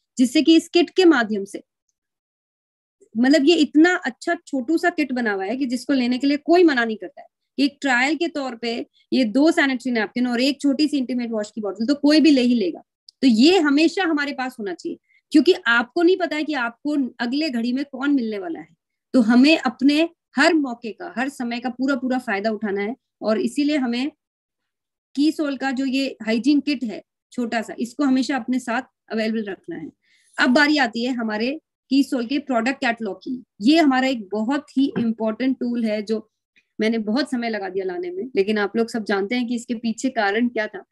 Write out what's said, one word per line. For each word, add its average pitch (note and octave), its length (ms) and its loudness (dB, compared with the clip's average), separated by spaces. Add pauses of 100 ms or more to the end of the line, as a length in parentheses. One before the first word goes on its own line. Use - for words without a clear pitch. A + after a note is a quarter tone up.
(180)
जिससे C4 240 4
कि E4 140 8
इस D#4+ 120 2
kit F4 220 2
के F#4 140 2
माध्यम A3+ 400 4
से, - 180 -14 (1500)
मतलब C4+ 300 4
ये E4 120 6
इतना E4 400 4
अच्छा E4+ 400 -6 (100)
छोटू C#4+ 320 -2
सा F4 120 2
kit D4+ 220 -4
बना A#3+ 200 -2
हुआ F#3+ 120 -4
है G#3+ 120 -4
कि C#4 100 -2
जिसको B3 260 -4
लेने B3 260 0
के C#4 80 -2
लिए C#4+ 100 2
कोई F4 280 4
मना C4 200 4
नहीं A3 120 -4
करता - 240 -16
है। - 60 -20 (320)
एक C#4 220 0
trial C4+ 360 0
के E4+ 120 -2
तौर C4 280 -8
पे A#3+ 300 -6 (260)
ये B3+ 120 2
दो C4 260 4
sanitary C4+ 420 -2
napkin A#3+ 340 -2
और A#3+ 140 -2
एक C#4 200 0
छोटी C#4+ 280 0
सी D4 100 -2
intimate B3 320 -4
wash G#3+ 200 -6
की A3+ 100 -12
bottle G3+ 260 -6
तो C#4+ 80 2
कोई D4 260 4
भी D4+ 100 6
ले C4 120 4
ही B3 120 4
लेगा। F#3 280 -2 (400)
तो C4+ 40 4
ये C4+ 320 6
हमेशा D4+ 460 2
हमारे D4 280 -2
पास B3+ 260 -8
होना C#4 160 -6
चाहिए, E4 240 -10 (340)
क्योंकि D#4 220 6 (120)
आपको A#3+ 360 0
नहीं F4+ 140 4
पता D#4 200 -4
है D4+ 80 -4
कि D#4 100 -4
आपको C4 680 -4
अगले C#4 300 -2
घड़ी A#3+ 220 -4
में C#4 120 -4
कौन C#4 300 -2
मिलने A3 240 -2
वाला E3+ 220 -10
है। E3 80 -20 (460)
तो C4 60 6
हमें B3 380 6
अपने C#4+ 500 0 (280)
हर D#4+ 180 4
मौके A#3+ 380 -4
का, F3 240 -14
हर B3+ 120 -4
समय A#3+ 320 -8
का B3+ 80 -6
पूरा C4+ 280 -2
पूरा B3+ 220 -2
फायदा A3 320 -4
उठाना G#3 320 -4
है A3 140 -6 (260)
और G#3+ 180 0
इसीलिए D4 360 -2
हमें B3+ 360 -4 (1000)
की D4 180 2
सोल C#4+ 240 -4
का C4+ 140 -4
जो C4 140 -2
ये C4+ 380 -4
hygiene A#3 380 2
kit C#4 240 -4
है G#3 200 -10 (280)
छोटा A#3 300 -4
सा, - 160 -12
इसको B3+ 260 -4
हमेशा C4 320 0
अपने B3+ 220 -2
साथ B3 240 -4 (300)
available A3 320 -2
रखना F3+ 320 -12
है। D#3+ 140 -14 (480)
अब C4 120 2
बारी D4 280 4
आती A#3 260 -2
है B3+ 80 -2
हमारे A#3 480 -4 (300)
की C4+ 120 4
सोल B3 240 -2
के C#4 120 -4
product C4 420 -2
catalog A3+ 380 -4
की। B3+ 260 -10 (160)
ये C#4+ 180 4
हमारा C4 300 4
एक A3+ 200 -6
बहुत A3 380 -4 (100)
ही C#4 220 0
important A3+ 600 -2
tool A#3+ 260 -4
है G#3+ 180 -4
जो G#3+ 280 -6 (480)
मैंने A3+ 200 0
बहुत A3 320 -2
समय A#3 200 -4
लगा G3 180 -6
दिया F#3 160 -6
लाने F3+ 260 -6
में, G3+ 260 -10
लेकिन G#3 220 0
आप G3+ 180 -2
लोग A3+ 120 0
सब G#3+ 160 -8
जानते G3+ 300 -2
हैं B3 120 -4
कि B3 80 -4
इसके A#3 200 -6
पीछे A3+ 360 -4
कारण A3+ 380 0
क्या G#3+ 180 -4
था, F#4 260 -14